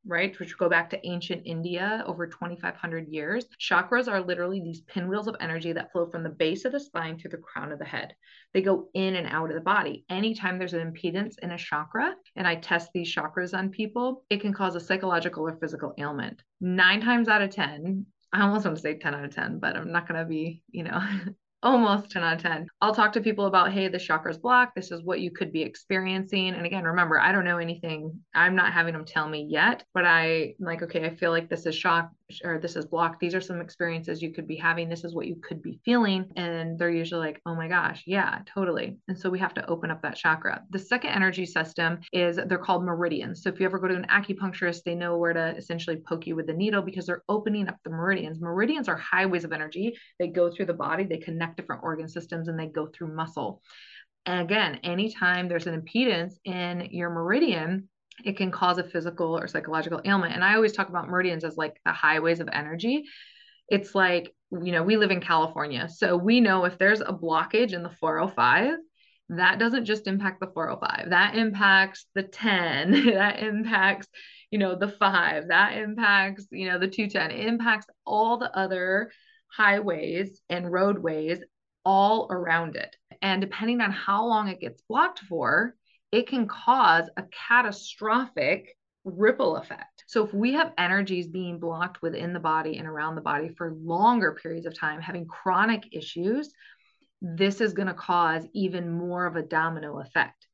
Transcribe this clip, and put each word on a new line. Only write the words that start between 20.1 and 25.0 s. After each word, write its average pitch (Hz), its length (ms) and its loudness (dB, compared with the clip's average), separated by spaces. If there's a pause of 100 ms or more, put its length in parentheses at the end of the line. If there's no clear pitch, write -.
be, 165 460 -6
you 170 140 -8
know, 175 160 -4
<laughs> 202 100 -4 (540)
almost 220 460 4
ten 175 140 -2
out 165 100 2
of 165 80 -6
ten. 165 240 -2 (140)
I'll - 140 4
talk 214 180 4
to 233 80 2
people 208 260 0
about, 185 240 4
"Hey, 196 160 0
the 180 100 -4
chakra's 160 400 -2
blocked. 247 380 4
This 185 160 -8
is 170 140 -10